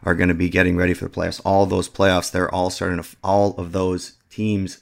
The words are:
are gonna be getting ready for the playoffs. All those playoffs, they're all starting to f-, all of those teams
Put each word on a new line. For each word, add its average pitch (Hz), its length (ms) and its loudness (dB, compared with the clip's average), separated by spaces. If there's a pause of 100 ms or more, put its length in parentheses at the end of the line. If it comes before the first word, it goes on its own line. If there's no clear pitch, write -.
are 92 120 2
gonna 90 180 2
be 87 160 0
getting 90 260 2
ready 90 180 2
for 92 120 -6
the 92 60 -10
playoffs. 87 340 -6
All 98 200 4
those 92 220 -2
playoffs, 92 440 0
they're 90 220 -2
all 90 160 0
starting 90 280 -4
to 85 100 -6
f-, - 160 -20
all 98 340 2
of 87 140 -8
those 92 420 -2 (160)
teams 104 520 -4